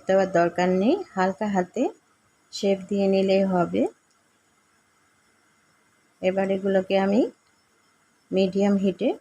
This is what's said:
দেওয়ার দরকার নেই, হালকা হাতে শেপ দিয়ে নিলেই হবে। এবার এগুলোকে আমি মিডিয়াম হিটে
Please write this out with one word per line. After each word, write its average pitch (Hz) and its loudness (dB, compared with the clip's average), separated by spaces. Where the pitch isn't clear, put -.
দেওয়ার 190 0
দরকার 175 0
নেই, 196 2
হালকা 190 -4
হাতে 196 -2
শেপ 196 -2
দিয়ে 196 -2
নিলেই 190 2
হবে। 180 0
এবার 190 0
এগুলোকে 196 0
আমি 202 2
মিডিয়াম 196 0
হিটে 196 -2